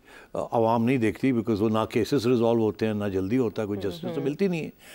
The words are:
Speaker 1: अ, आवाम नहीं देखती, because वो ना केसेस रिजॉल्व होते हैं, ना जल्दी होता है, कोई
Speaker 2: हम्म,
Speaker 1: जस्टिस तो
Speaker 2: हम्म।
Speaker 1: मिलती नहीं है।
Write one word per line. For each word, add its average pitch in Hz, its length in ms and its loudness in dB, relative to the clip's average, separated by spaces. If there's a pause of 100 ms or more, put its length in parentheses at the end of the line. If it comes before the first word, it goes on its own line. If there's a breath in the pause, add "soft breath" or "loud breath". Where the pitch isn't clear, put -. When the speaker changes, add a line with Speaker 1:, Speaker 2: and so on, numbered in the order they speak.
(360 loud breath)
Speaker 1:
अ, 80 160 -6
आवाम 117 300 2
नहीं 127 160 2
देखती, 113 340 2
because 113 280 0
वो 113 80 4
ना 110 160 2
केसेस 104 420 0
रिजॉल्व 117 340 4
होते 110 260 0
हैं, 107 80 -2
ना 104 140 -4
जल्दी 95 280 -2
होता 113 260 -2
है, 104 60 -4
कोई 101 100 -4
Speaker 2:
हम्म, 98 100 -4
Speaker 1:
जस्टिस 90 140 -8
तो 175 120 -6
Speaker 2:
हम्म। 143 100 -4
Speaker 1:
मिलती 151 240 -2
नहीं 170 140 -2
है। 139 100 -10 (220 loud breath)